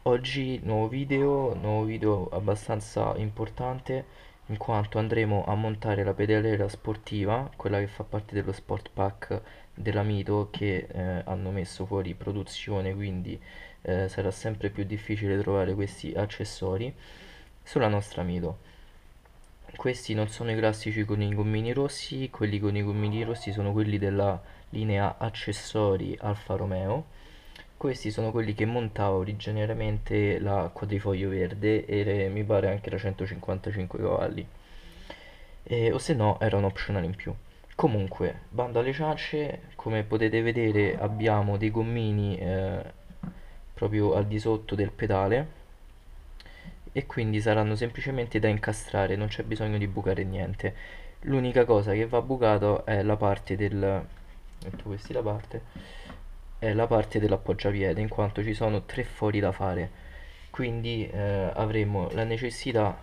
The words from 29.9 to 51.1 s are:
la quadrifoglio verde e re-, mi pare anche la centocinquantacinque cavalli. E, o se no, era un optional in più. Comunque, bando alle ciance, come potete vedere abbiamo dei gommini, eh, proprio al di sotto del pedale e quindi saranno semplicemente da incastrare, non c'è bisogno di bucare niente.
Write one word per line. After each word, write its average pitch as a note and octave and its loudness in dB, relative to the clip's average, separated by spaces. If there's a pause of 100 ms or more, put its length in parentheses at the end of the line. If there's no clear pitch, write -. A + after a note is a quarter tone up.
la G2 2
quadrifoglio G2 0
verde G2+ 2
e G2+ 2
re-, G2 2
mi G#2 0
pare G2+ 4
anche G2+ -2
la F#2+ -2
centocinquantacinque G2 -4
cavalli. F#2 0 (1160)
E, A#2 4
o - 2
se - 0
no, G#2+ 4
era A2 4
un G2+ 4
optional F#2+ 0
in F#2 -2
più. - -8 (420)
Comunque, F#2+ 0
bando A#2+ 0
alle C3 2
ciance, D3+ -2 (140)
come A2 0
potete A2 2
vedere A2 4
abbiamo G#2 2
dei G#2+ 2
gommini, A2 2
eh, F#2 -2 (920)
proprio G#2 2
al G2+ 4
di G#2+ 0
sotto A2 0
del A2 2
pedale G#2+ 0 (1300)
e C#3 -2
quindi G#2+ 0
saranno G#2+ 4
semplicemente A#2+ -2
da A2 4
incastrare, G#2 0
non G#2 -2
c'è G#2+ -4
bisogno G#2+ -2
di G2+ 2
bucare G2 0
niente. F#2+ -2 (460)